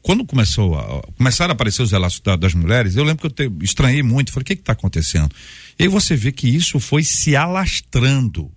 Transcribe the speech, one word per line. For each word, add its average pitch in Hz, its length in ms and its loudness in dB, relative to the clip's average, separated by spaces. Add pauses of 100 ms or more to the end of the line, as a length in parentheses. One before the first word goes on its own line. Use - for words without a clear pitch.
Quando 226 240 0
começou 104 540 0
a, 60 240 -8 (120)
começaram 127 380 0
a - 20 0
aparecer 110 280 -2
os 113 100 0
relatos 90 280 0
da, 98 140 0
das 87 200 0
mulheres, 92 420 2
eu 139 80 2
lembro 156 260 -2
que 139 140 -4
eu 127 60 -4
te, 85 140 -8
estranhei 135 380 2
muito, 131 300 2
falei, 131 120 -4
"O - 20 -14
que - 100 -2
que - 60 -14
tá - 100 -2
acontecendo?" 80 640 0 (420)
E - 40 2
aí 180 80 4
você 190 260 2
vê 123 160 0
que - 160 -2
isso 147 320 0
foi 156 240 0
se 147 320 0
alastrando 135 1200 0